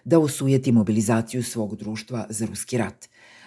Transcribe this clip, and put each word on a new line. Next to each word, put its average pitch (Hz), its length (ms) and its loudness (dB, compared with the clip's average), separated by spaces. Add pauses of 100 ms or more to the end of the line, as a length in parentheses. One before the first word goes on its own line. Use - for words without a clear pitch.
da 165 140 6
osujeti 135 520 2
mobilizaciju 113 720 2
svog 110 320 -6
društva 107 540 -10
za 110 160 -6
ruski 101 320 -6
rat. - 320 -6 (380)